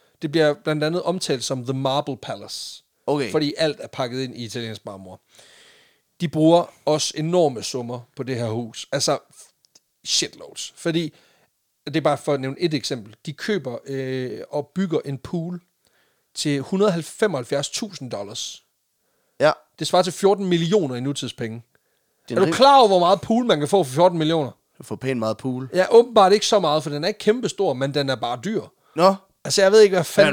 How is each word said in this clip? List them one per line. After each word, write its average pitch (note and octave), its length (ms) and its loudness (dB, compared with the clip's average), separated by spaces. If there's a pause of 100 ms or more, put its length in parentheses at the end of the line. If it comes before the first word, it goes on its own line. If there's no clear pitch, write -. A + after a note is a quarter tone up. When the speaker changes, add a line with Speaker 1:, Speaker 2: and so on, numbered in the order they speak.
(220)
Speaker 1:
Det D#3 100 -6
bliver D3+ 220 4
blandt D3+ 300 -4
andet E3 200 -2
omtalt D#3+ 400 -2
som B2+ 220 -6
The C3 80 -4
Marble C3+ 440 -2
Palace. - 680 -14 (240)
Speaker 2:
Okay. C3 240 -2
Speaker 1:
Fordi D3 260 -2
alt D#3 220 0
er A#2+ 80 -12
pakket B2+ 360 -6
ind B2 140 -10
i A#2+ 80 -10
italiensk A2+ 400 -10
marmor. F#2+ 360 -16 (1000)
De F3 60 -2
bruger D#3+ 380 6 (200)
også D3+ 320 0
enorme D#3 460 0
summer A#2+ 360 -8 (160)
på C3 80 -8
det B2+ 120 -6
her A#2 140 -4
hus. A2 420 -8
Altså, - 280 -2 (840)
shitloads. - 720 -6
Fordi, E3 380 -4 (760)
det C#3+ 80 -6
er D#3+ 60 -2
bare C#3+ 160 2
for - 160 -2
at C3+ 80 -2
nævne C3+ 180 -8
et E3+ 140 -2
eksempel. A#2 420 -6 (100)
De D3+ 80 -10
køber, C3+ 520 -6
øh, C3 540 -6 (100)
og D3 260 -6
bygger E3+ 300 -2
en C#3 120 -6
pool F3 440 -8 (720)
til C#3+ 260 -2
hundrede F#3 420 0
femoghalvfjerds C#3+ 680 -4
tusind D3+ 420 -10
dollars. G2+ 520 -12 (760)
Speaker 2:
Ja. D3+ 120 4 (280)
Speaker 1:
Det D#3 80 -6
svarer F3+ 160 2
til F3 100 -4
fjorten G3 320 2
millioner E3 500 0
i A#2+ 40 -6
nutidspenge. A#2+ 640 -8 (680)
Speaker 2:
Det B2+ 60 -2
er - 0 -
Speaker 1:
Er - 40 2
du F#3+ 60 4
Speaker 2:
rig- E3 100 0
Speaker 1:
klar C#4 240 8
over, A#3 80 6
hvor F#3+ 120 4
meget F3 220 2
pool A#3 240 0
man F3+ 140 2
kan D3 80 -4
få G3 160 2
for B2+ 100 -8
fjorten F3 240 4
millioner? D#3 340 0 (260)
Speaker 2:
Du C#3+ 60 -20
får - 120 -10
pænt B2+ 240 -4
meget A2 180 -2
pool. B2+ 360 -8
Speaker 1:
Ja, F#3 180 2
åbenbart A3+ 420 8
ikke G#3 120 2
så G#3+ 140 4
meget, D#3 240 0
for D#3 60 -6
den D3 140 -6
er F3 40 -2
ikke G#3+ 120 -6
kæmpestor, G#3 540 0
men C3+ 200 -4
den C#3 160 -2
er C3 60 0
bare A#2+ 300 -6
dyr. G3+ 160 -4 (340)
Speaker 2:
Nå. F#3 200 4 (300)
Speaker 1:
Altså, D3 160 0
jeg F#3+ 100 6
ved A3 100 10
ikke, G3+ 120 8
hvad F#3 60 4
Speaker 2:
Er E3 40 0
Speaker 1:
fanden - 300 4